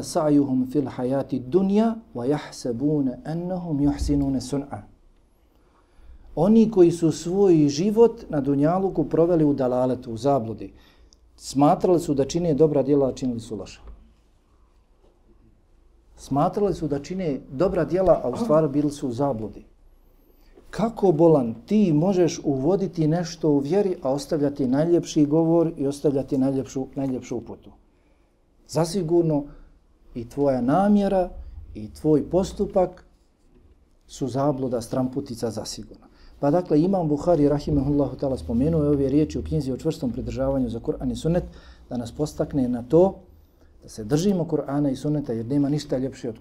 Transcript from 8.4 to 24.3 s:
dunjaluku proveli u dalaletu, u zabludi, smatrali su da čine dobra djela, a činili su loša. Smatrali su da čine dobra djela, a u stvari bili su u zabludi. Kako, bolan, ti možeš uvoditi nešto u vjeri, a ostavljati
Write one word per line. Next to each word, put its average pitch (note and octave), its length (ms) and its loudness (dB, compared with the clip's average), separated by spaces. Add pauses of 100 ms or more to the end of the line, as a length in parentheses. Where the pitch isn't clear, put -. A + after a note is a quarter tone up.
dunjaluku D#3+ 640 0
proveli D#3+ 400 2
u C#3+ 100 4
dalaletu, B2+ 580 -2
u A2+ 60 -8
zabludi, A2+ 560 -2 (640)
smatrali E3+ 640 2
su - 140 -2
da C3 120 0
čine E3+ 280 -2
dobra D3 300 4
djela, C#3 240 2
a A#2+ 60 -2
činili B2 260 -4
su G#2+ 160 -12
loša. - 260 -14 (2250)
Smatrali F3+ 580 -2
su D#3 140 -6
da C#3+ 120 -4
čine E3 400 -6 (120)
dobra E3+ 340 0
djela, F3 380 2
a B2+ 60 -2
u C3+ 80 -6
stvari D#3+ 300 2
bili C#3+ 240 0
su C#3+ 160 -8
u B2 40 -4
zabludi. A2+ 540 -4 (1040)
Kako, G3+ 420 0
bolan, D3 440 4 (100)
ti G3+ 280 4
možeš F3 500 2
uvoditi D#3+ 640 0
nešto E3 420 -2
u C#3+ 100 4
vjeri, F3+ 440 0
a C3 80 0
ostavljati C#3+ 560 -2